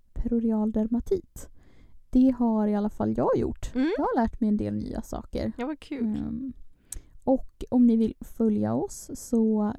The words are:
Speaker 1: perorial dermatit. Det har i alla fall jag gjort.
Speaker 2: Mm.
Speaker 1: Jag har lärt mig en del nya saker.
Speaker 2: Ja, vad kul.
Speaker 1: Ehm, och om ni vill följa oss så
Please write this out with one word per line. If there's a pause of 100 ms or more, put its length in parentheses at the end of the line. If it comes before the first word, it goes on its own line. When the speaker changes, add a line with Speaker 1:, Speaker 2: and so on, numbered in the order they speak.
(120)
Speaker 1:
perorial
dermatit. (600)
Det
har
i
alla
fall
jag
gjort.
Speaker 2:
Mm.
Speaker 1:
Jag
har
lärt
mig
en
del
nya
saker.
Speaker 2:
Ja,
vad
kul.
Speaker 1:
Ehm, (720)
och
om
ni
vill
följa
oss
så